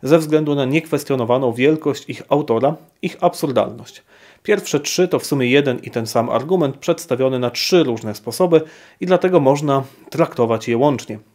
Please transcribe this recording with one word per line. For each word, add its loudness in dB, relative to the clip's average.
ze 4
względu 0
na 0
niekwestionowaną -2
wielkość 0
ich -12
autora, 0
ich -6
absurdalność. -2
Pierwsze -2
trzy -2
to 0
w -6
sumie 0
jeden 2
i -14
ten -4
sam 0
argument 0
przedstawiony -2
na -2
trzy 2
różne -4
sposoby 0
i -4
dlatego 2
można 2
traktować 0
je 0
łącznie. 0